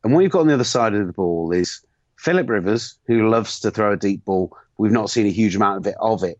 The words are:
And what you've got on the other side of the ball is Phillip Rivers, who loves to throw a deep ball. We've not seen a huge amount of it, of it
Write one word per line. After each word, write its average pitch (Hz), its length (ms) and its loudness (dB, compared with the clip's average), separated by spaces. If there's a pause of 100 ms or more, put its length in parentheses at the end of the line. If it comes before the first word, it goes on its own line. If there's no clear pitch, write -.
And 120 120 2
what 170 60 6
you've 190 120 4
got 180 100 2
on 156 40 4
the 151 80 6
other 123 100 2
side 113 300 0
of 104 120 0
the 90 60 -8
ball 85 400 -2
is 90 320 -2 (320)
Phillip 165 320 0
Rivers, 107 480 -2 (100)
who 113 220 2
loves 113 320 0
to 107 100 -2
throw 104 220 0
a 98 40 0
deep 98 280 -4
ball. 92 320 -2 (220)
We've 107 140 2
not 110 180 0
seen 110 160 0
a 101 40 2
huge 101 260 0
amount 101 220 0
of 92 100 -6
it, 98 120 -6
of 110 220 0
it 87 180 -6